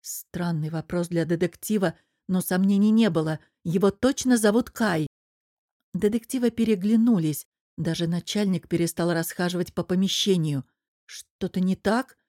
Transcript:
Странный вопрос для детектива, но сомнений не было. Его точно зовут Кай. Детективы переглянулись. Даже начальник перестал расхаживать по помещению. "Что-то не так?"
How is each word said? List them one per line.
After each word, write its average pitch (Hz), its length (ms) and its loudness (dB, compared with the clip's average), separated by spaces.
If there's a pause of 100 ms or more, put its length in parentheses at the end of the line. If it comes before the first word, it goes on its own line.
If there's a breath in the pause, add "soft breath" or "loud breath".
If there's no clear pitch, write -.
Странный 165 680 -6
вопрос 170 380 -4
для 170 180 0
детектива, 175 720 -2 (320 soft breath)
но 185 140 0
сомнений 196 500 2
не 220 180 6
было. 156 300 -2 (240 soft breath)
Его 185 260 2
точно 247 480 2
зовут 214 320 2
Кай. 170 380 -2 (880)
Детективы 233 580 0
переглянулись. 220 960 2 (300)
Даже 165 300 -2
начальник 185 600 -2
перестал 170 460 -2
расхаживать 175 600 -4
по 175 100 -6
помещению. 180 840 0 (400)
"Что-то - 560 -10
не 185 140 0
так?" 226 420 -2 (120)